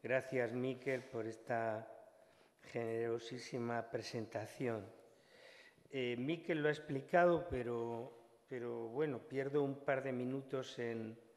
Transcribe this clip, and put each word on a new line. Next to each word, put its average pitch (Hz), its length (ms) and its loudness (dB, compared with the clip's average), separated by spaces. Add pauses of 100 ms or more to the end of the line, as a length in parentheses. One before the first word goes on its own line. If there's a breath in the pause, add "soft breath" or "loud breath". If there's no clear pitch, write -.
Gracias, 123 480 2
Miquel, 127 520 0
por 113 240 -4
esta 113 640 -2 (720 loud breath)
generosísima 117 1300 -2
presentación. 110 960 -4 (1040 loud breath)
Eh, 123 280 0
Miquel 160 440 0
lo 147 60 4
ha 151 40 6
explicado, 151 800 4
pero, 120 1000 -4
pero, 117 420 -4
bueno, 131 300 0
pierdo 139 440 2
un 139 200 0
par 135 180 4
de 131 120 -2
minutos 131 680 -2
en 113 400 -2 (180)